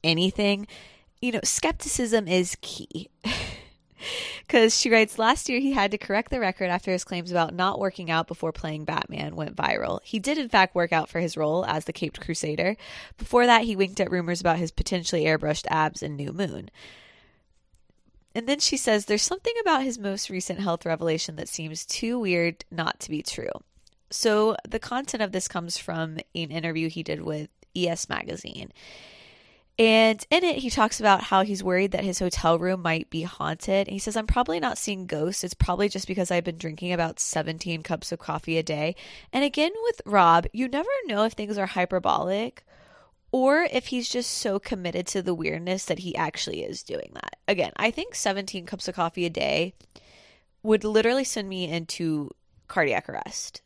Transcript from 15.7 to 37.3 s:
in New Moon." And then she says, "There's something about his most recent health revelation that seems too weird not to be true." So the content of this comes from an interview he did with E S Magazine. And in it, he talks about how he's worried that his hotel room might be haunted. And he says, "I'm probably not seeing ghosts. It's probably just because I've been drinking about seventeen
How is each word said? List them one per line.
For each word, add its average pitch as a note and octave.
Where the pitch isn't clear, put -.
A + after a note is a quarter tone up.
in D3+
New C#3+
Moon." E3
And A#3
then C#4+
she -
says, G#3+
"There's G#3+
something G#4+
about D#4
his B3
most G3
recent F#3
health F3
revelation E3
that -
seems D#3+
too A#3
weird F3
not E3
to -
be D3+
true." -
So G#3+
the A3+
content B3+
of G3
this F#3
comes E3+
from D#3+
an D#3+
interview D#3+
he D#3+
did D#3
with D3+
E F3
S -
Magazine. -
And A3
in F4
it, E4+
he C4
talks A3
about G3+
how F#3+
he's F#3+
worried F#3+
that -
his F#3
hotel E3+
room F3+
might D#3+
be D#3+
haunted. F3+
And -
he G3
says, G#3+
"I'm G#3+
probably D#4
not C4
seeing F#3+
ghosts. D#3+
It's F3+
probably F#3+
just G3
because F#3
I've F3
been E3+
drinking E3
about E3+
seventeen D#3+